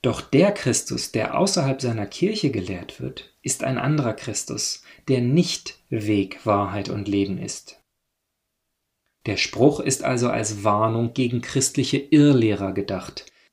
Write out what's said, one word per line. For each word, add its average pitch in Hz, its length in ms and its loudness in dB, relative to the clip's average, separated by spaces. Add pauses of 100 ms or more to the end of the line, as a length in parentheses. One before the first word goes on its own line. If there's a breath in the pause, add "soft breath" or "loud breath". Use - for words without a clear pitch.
Doch 120 200 -2
der 180 320 4
Christus, - 580 -4
der - 260 -2
außerhalb 147 440 0
seiner 113 260 -2
Kirche 185 440 -2
gelehrt 95 500 -8
wird, - 420 -12
ist - 220 -4
ein 131 140 0
anderer 131 340 0
Christus, - 720 -6 (240 loud breath)
der 127 120 2
nicht 139 600 0 (100)
Weg, 104 560 0
Wahrheit 101 420 0
und 101 200 -4
Leben 98 280 0
ist. - 460 -12 (1400)
Der 101 100 0
Spruch 135 440 2
ist - 240 -2
also 123 260 0
als 107 320 -4
Warnung 113 520 2
gegen 120 260 0
christliche - 580 0
Irrlehrer 113 760 4
gedacht 98 540 -6 (260 soft breath)